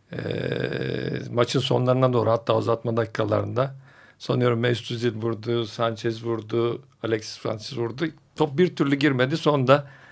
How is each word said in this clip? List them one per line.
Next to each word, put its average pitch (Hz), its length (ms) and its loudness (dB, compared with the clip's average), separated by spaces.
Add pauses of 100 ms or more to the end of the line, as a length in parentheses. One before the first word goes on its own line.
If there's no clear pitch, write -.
(120)
E, - 60 -8 (1120)
maçın 120 280 2
sonlarına 127 520 2
doğru, 110 180 2
hatta 113 260 2
uzatma 113 400 0
dakikalarında 107 800 0 (440)
sanıyorum 123 420 2
Mesut 120 300 0
Özil 117 320 0
vurdu, 117 440 -2
Sanchez 113 580 -4
vurdu, 117 580 -2 (220)
Alexis 110 380 -4
Sanchez 113 360 -6
vurdu. 120 260 -4 (320)
Top 143 220 0
bir 180 180 4
türlü 143 180 2
girmedi. 139 420 2
Sonunda 143 500 4 (260)